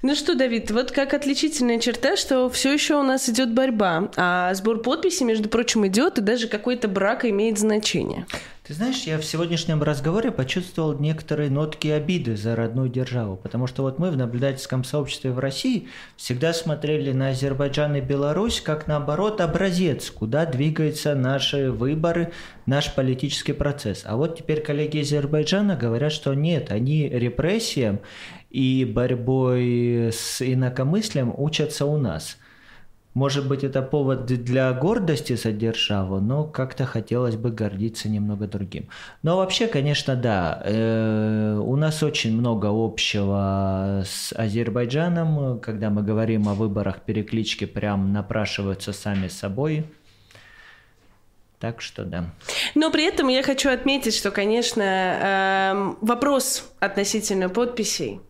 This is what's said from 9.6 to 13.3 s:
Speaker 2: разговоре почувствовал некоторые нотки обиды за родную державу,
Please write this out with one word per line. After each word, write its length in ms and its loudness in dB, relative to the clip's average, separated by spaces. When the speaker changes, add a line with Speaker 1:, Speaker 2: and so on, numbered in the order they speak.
Speaker 2:
разговоре 500 0
почувствовал 680 -2
некоторые 500 0
нотки 380 -2
обиды 480 0
за 200 -2
родную 340 0
державу, 480 -2